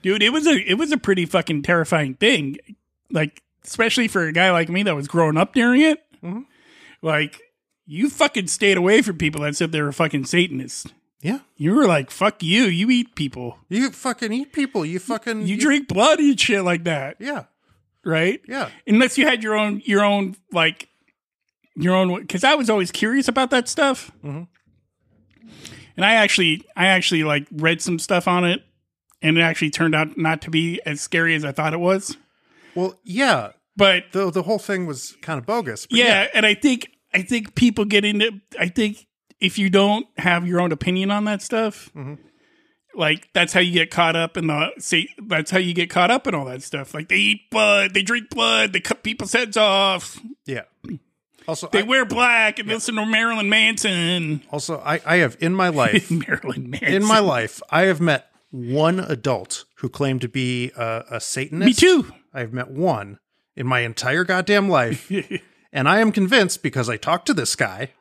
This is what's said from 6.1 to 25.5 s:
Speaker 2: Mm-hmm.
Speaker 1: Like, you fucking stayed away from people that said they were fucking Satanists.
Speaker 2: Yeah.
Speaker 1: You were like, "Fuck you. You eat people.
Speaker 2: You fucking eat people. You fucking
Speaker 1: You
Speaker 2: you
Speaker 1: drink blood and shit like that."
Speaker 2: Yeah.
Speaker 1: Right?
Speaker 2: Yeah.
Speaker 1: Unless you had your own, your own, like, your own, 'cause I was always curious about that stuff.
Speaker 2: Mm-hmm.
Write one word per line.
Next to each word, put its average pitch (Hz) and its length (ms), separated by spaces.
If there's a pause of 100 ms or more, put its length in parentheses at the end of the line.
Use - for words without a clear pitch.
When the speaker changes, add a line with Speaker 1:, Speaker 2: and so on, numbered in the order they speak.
Speaker 2:
Mm-hmm. 185 180 (600)
Speaker 1:
Like, 151 400 (440)
you 180 240
fucking 277 380
stayed 196 300
away 190 240
from 196 160
people 151 240
that 147 140
said 165 160
they 156 100
were 143 100
fucking 147 340
Satanists. 156 600 (360)
Speaker 2:
Yeah. 220 180 (160)
Speaker 1:
You 156 180
were 269 140
like, 147 240
"Fuck - 320
you. 196 220
You 185 240
eat 240 260
people. 127 440 (100)
Speaker 2:
You 247 220
fucking 233 420
eat 269 180
people. 262 340
You 170 140
fucking 220 480
Speaker 1:
You 190 80
Speaker 2:
you 240 60
Speaker 1:
drink 285 260
blood 302 320
and 285 180
shit 202 260
like 175 200
that." 151 360
Speaker 2:
Yeah. 240 260 (600)
Speaker 1:
Right? 170 400
Speaker 2:
Yeah. 247 240 (160)
Speaker 1:
Unless 247 320
you 269 80
had 247 160
your 214 160
own, 208 280
your 202 180
own, 202 320 (160)
like, 165 380 (880)
your 175 180
own, 185 320
'cause 180 160
I 277 120
was 254 140
always 202 220
curious 247 380
about 254 220
that 247 180
stuff. 277 420 (100)
Speaker 2:
Mm-hmm. 147 220 (1500)